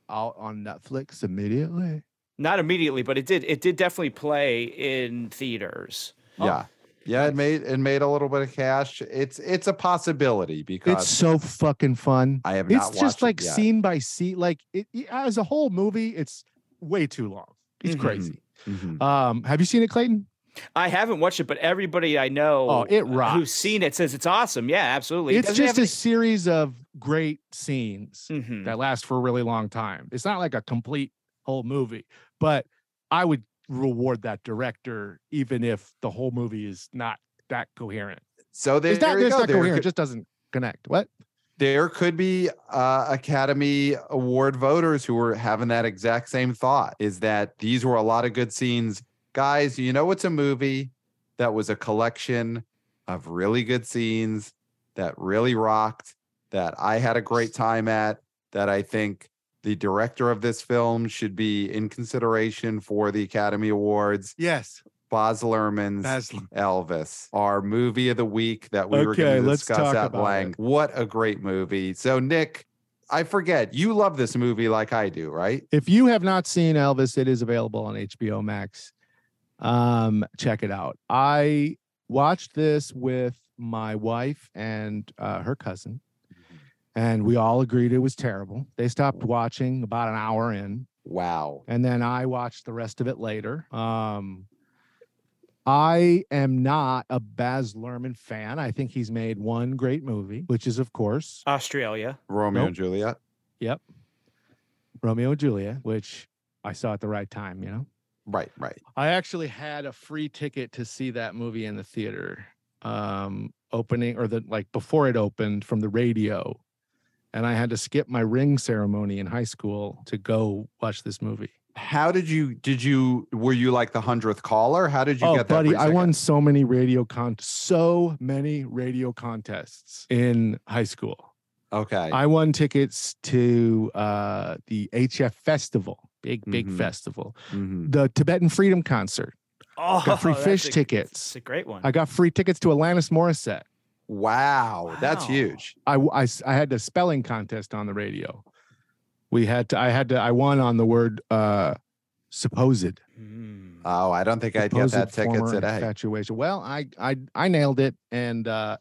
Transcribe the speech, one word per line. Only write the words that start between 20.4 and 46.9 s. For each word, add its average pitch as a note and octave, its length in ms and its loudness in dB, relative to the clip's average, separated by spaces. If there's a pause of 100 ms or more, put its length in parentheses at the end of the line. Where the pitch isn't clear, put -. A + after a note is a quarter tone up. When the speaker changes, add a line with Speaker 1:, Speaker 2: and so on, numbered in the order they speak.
Speaker 2:
I F3+ 120 2
haven't F#3+ 320 0
watched F3+ 200 2
it, C#3+ 80 -2
but C#3+ 100 -2
everybody E3 600 0
I C3 100 2
know C#3 400 4
Speaker 1:
Oh, B2 180 4
it G#3+ 140 4
Speaker 2:
who's C3+ 80 -4
Speaker 1:
rocks. B2+ 420 2
Speaker 2:
seen G#3+ 300 0
it D3 140 0
says D#3 180 0
it's C#3 140 -2
awesome. F3+ 420 2
Yeah, F3+ 140 4
absolutely. C#3+ 520 0
It A#3 40 6
Speaker 1:
It's G3+ 80 2
Speaker 2:
doesn't A3 180 4
Speaker 1:
just A#3+ 100 2
Speaker 2:
have B3 40 4
Speaker 1:
a - 20 6
Speaker 2:
any A3 60 6
Speaker 1:
series A3+ 600 2
of D#3 280 2 (240)
great D3+ 400 -2 (120)
scenes A2 800 -6
Speaker 2:
Mm-hmm. A#2 340 -8
Speaker 1:
that A2+ 120 -4
last C3 300 -2
for B2+ 100 0
a - 20 2
really B2 220 0
long A2+ 260 -2
time. G#2+ 440 -8
It's B2 140 -8
not G3 120 0
like F3 160 -4
a A2 80 -4
complete C3+ 500 -6 (300)
whole C3 220 -6
movie, A#2 420 -4 (340)
but D3+ 280 2 (420)
I F3 160 4
would D3 180 0 (240)
reward B2+ 540 -2
that G#2+ 220 -8
director A2+ 760 -8 (120)
even C3 320 -2
if A2+ 280 -2 (100)
the A2 100 -4
whole B2 180 -4
movie A2+ 380 -4
is F#2+ 260 -12
not A#2 240 -6 (320)
that - 260 -6
coherent. G2+ 440 -10 (320)
Speaker 3:
So C#3 280 2
there, E3 120 4
Speaker 1:
It's G3+ 100 4
not, D#4 60 6
Speaker 3:
there D#4 140 4
you B3 40 6
Speaker 1:
it's B3 100 4
Speaker 3:
go. C4 40 6
Speaker 1:
not A#3 80 4
Speaker 3:
There - 80 4
Speaker 1:
coherent, F3 180 4
it - 40 2
Speaker 3:
could E3+ 60 0
Speaker 1:
just F3+ 120 0
doesn't B2+ 320 -4 (240)
connect. B2+ 360 -6
What? F#3 200 2 (500)
Speaker 3:
there C#3+ 300 4
could F3 300 0
be, F#3 320 2 (200)
uh, C3 400 2
Academy C#3+ 840 2 (140)
Award C3 460 2
voters D3+ 500 2
who A#2+ 100 0
were A#2 180 2
having A2 360 0
that A#2 160 2
exact A2+ 440 -2
same B2+ 240 0
thought, B2+ 460 0